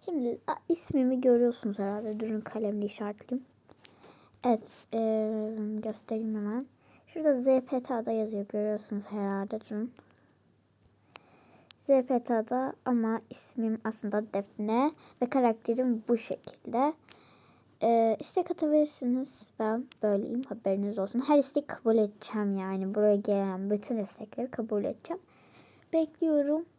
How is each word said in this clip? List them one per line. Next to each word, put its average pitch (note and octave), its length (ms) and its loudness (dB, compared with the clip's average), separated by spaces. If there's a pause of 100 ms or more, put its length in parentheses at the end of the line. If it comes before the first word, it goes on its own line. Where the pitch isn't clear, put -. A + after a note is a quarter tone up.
Şimdi, C4+ 420 -2
a, D#4 60 -4 (160)
ismimi C4 520 2
görüyorsunuz A#3+ 580 4
herhalde. G#3+ 420 -4
Durun, A3 200 -4
kalemle G#3 460 -4
işaretleyeyim. G#3 600 -8 (960)
Evet, A#3+ 300 0 (180)
em, A3 880 -2
göstereyim A3 560 -6
hemen. G#3+ 300 -4 (400)
Şurada D#4 260 2
Z B3+ 120 2
P C4 380 2
T'da A#3 280 -4
yazıyor, G#3+ 380 -2
görüyorsunuz G#3 600 -4
herhalde. G3+ 500 -4
Durun. A3 320 -8 (1900)
Z - 100 -18
P B3+ 360 4
T'da B3 480 0 (120)
ama A3+ 360 0 (100)
ismim A3 540 -4
aslında G#3+ 500 -4
Defne A3 580 0 (300)
ve B3 80 -2
karakterim A#3+ 760 0
bu A#3+ 80 4
şekilde. - 760 -2 (920)
Ee, A3+ 380 4
istek - 300 -2
atabilirsiniz. D4 1080 0
Ben A3+ 260 -2 (180)
böyleyim, G#3+ 400 0
haberiniz G3+ 560 -2
olsun. G3+ 300 -2
Her D4 100 8
istek C#4+ 300 2
kabul - 280 2
edeceğim G#3 600 0
yani. F#3+ 360 -4
Buraya G#3 220 6
gelen G3 540 0
bütün G#3 260 -2
istekleri G#3+ 540 -6
kabul A3 340 -2
edeceğim. A3+ 380 -6 (680)
Bekliyorum. D#4 720 2 (140)